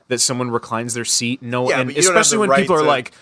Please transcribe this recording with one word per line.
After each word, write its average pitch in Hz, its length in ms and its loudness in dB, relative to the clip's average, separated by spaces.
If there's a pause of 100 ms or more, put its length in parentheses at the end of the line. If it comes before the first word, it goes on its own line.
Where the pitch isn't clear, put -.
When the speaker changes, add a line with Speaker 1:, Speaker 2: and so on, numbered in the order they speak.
Speaker 1:
that 123 100 0
someone 123 320 -2
reclines 117 440 -4
their 117 100 -6
seat. 120 360 -2
No, 123 300 -2
Speaker 2:
Yeah, 139 100 2
Speaker 1:
and 127 80 -2
Speaker 2:
but 139 80 -6
you 151 60 2
don't 185 120 0
have 170 60 4
Speaker 1:
especially - 160 2
Speaker 2:
the 214 40 0
Speaker 1:
when 202 100 0
Speaker 2:
right 139 100 4
Speaker 1:
people 185 160 2
are 156 40 4
Speaker 2:
to 156 40 0
Speaker 1:
like, 139 380 0